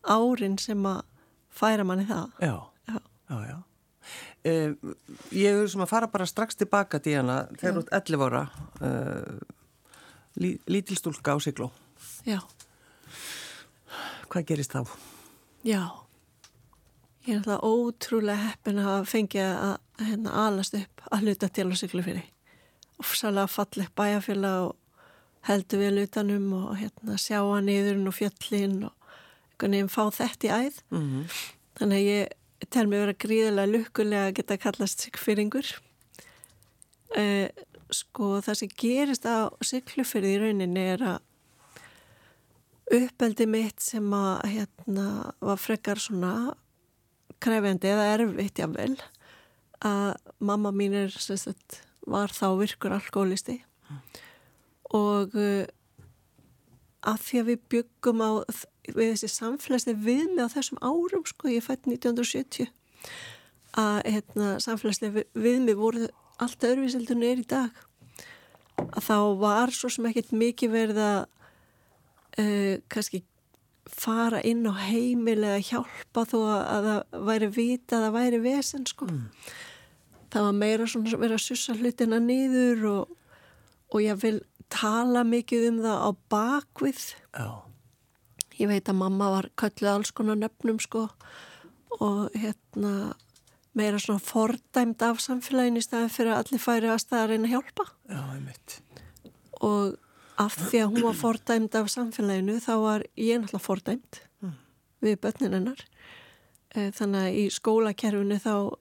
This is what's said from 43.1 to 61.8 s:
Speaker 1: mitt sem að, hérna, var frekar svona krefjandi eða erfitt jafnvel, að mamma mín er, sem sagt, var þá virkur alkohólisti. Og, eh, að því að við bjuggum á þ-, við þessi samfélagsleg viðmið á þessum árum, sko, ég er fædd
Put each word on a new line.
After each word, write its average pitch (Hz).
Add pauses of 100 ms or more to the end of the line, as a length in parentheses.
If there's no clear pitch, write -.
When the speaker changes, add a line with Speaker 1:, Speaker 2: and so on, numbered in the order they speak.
Speaker 1:
mitt 220
sem 208
að, 196
hérna, 196 (340)
var 202
frekar 214
svona 214 (840)
krefjandi 196
eða 208
erfitt 202
jafnvel, - (880)
að 202 (220)
mamma 208
mín 196
er, 196
sem -
sagt, - (240)
var 202
þá 190
virkur 202
alkohólisti. 196 (1300)
Og, 208
eh, 202 (1400)
að 214
því 247
að 226
við 233 (100)
bjuggum 233
á 220 (160)
þ-, -
við 226
þessi 214
samfélagsleg 240
viðmið 262
á -
þessum -
árum, 339
sko, -
ég 233
er 233
fædd 262